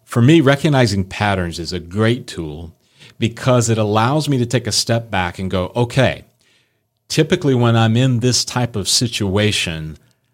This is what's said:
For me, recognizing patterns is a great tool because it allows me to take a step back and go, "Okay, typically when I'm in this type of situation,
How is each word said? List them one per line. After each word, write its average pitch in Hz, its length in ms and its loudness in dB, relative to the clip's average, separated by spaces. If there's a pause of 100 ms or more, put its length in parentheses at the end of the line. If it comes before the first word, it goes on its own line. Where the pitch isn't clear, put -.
For - 180 -2
me, 156 200 8
recognizing 131 640 2
patterns 92 560 -2
is 82 120 -8
a 92 60 -6
great 110 480 -2
tool 82 480 -12 (460)
because 117 480 0
it 113 100 0
allows 113 500 0
me 139 100 0
to 120 80 0
take 120 200 -2
a 104 60 -6
step 117 400 -2
back 90 260 -2
and 92 120 -6
go, 92 260 -2
"Okay, 120 480 0 (840)
typically 156 460 0
when 120 220 4
I'm 113 200 2
in 127 220 2
this 123 260 0
type 120 300 -4
of 95 140 -6
situation, 98 1080 -2 (360)